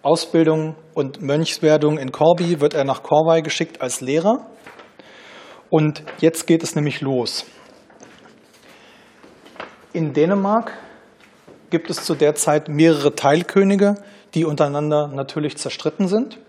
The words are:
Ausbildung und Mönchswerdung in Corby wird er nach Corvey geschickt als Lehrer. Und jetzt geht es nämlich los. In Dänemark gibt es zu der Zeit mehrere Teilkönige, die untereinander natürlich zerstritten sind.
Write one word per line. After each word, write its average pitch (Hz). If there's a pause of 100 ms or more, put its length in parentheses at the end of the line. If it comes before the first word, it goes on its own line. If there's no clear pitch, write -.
Ausbildung 160 (180)
und 135
Mönchswerdung 151
in 131
Corby 170
wird 147
er 143
nach 135
Corvey 160
geschickt -
als 127
Lehrer. 165 (1200)
Und 151 (140)
jetzt 160
geht 165
es -
nämlich 147
los. 127 (2500)
In 156
Dänemark 196 (960)
gibt 165
es -
zu 165
der 151
Zeit 151
mehrere 147
Teilkönige, 196 (380)
die 165
untereinander 151
natürlich 139
zerstritten -
sind. 220 (100)